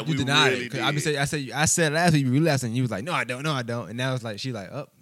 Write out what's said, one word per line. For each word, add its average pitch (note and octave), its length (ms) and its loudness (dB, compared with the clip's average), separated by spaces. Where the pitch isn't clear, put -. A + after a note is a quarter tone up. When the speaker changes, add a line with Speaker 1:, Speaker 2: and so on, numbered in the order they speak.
Speaker 1:
like, A2 60 -6
Speaker 2:
you C3 40 0
Speaker 1:
"We C3+ 60 0
Speaker 2:
denied C#3 340 4
Speaker 1:
really B2 140 -4
Speaker 2:
it. A#2+ 60 -10
'Cause C3+ 80 -4
I B2+ 100 0
be D3 60 -2
Speaker 1:
did." D3 80 -2
Speaker 2:
say, D3+ 120 0
I C#3+ 80 0
said, C#3 300 -4
I C#3+ 100 2
said E3 300 2
last E3+ 180 4
week D3 140 4
you B2 60 2
relapsed, C#3+ 320 4
and A2+ 120 -4
you C3 60 2
was A#2 80 0
like, G#2 140 -4
"No, E3+ 80 -4
I C3 120 0
don't, B2 180 -6
no, D#3 100 -2
I C3 100 -2
don't." A#2 260 -6
And A2 80 -10
now C3 180 -2
it's B2+ 100 -4
like, G#2+ 160 -6
she C3 120 -6
like, G2 180 -8
"Oh, C3+ 160 -10